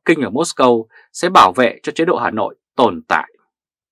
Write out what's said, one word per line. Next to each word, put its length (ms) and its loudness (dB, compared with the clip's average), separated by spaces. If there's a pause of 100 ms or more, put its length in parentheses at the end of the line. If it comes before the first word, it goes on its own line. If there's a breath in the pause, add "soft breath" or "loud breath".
Kinh 160 0
và 80 -4
Moscow 580 0 (260 soft breath)
sẽ 160 -4
bảo 260 4
vệ 280 0
cho 80 -6
chế 140 -2
độ 120 0
Hà 140 -4
Nội 240 -6 (200)
tồn 320 0
tại. 240 -2 (600)